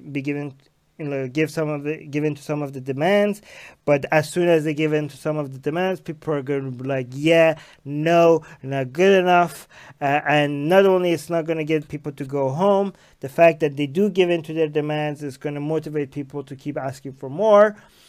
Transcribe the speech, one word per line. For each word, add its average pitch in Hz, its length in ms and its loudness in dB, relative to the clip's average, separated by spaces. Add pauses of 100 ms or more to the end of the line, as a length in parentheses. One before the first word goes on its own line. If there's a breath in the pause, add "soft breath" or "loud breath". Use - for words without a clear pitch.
(100)
be 139 120 -6
given, 143 320 -6 (440)
you 160 80 -10
know, 139 220 -6
give 151 220 -2
some 156 180 -4
of 151 140 -6
the, 156 240 -8
give 147 180 -4
in 151 100 -2
to 135 80 -20
some 147 200 -6
of 139 100 -8
the 139 80 -12
demands. 190 600 0 (420 loud breath)
But 143 260 2
as 156 200 2
soon 175 180 0
as 160 160 4
they 156 80 -2
give 151 220 -2
in 147 140 -2
to 135 100 -20
some 156 180 -4
of 143 160 -6
the 131 60 -14
demands, 170 420 -4
people 156 320 -8
are 147 80 -2
gonna 135 300 -4
be 127 140 -10
like, 131 260 -4
"Yeah, 156 480 4 (260 loud breath)
no, 165 580 4 (200 loud breath)
not 135 320 -6
good 190 260 4
enough." 175 480 2 (320 loud breath)
Uh, 143 260 0
and 147 440 0
not 196 160 6
only 180 260 2
it's 156 160 -4
not 165 160 -2
gonna 160 200 -4
get 151 240 -2
people 151 240 -10
to 139 120 -10
go 135 260 -2
home, 196 440 0 (260 soft breath)
the 135 80 -8
fact 165 320 4
that 147 160 -2
they 143 100 -2
do 175 220 0
give 180 220 2
in 170 140 0
to 160 100 -10
their 160 140 0
demands 151 540 -4
is 139 140 -10
gonna 147 240 -8
motivate 151 500 -4
people 143 340 -10
to 139 120 -16
keep 147 220 -8
asking 135 340 -10
for 135 160 -14
more, 208 480 4 (320 soft breath)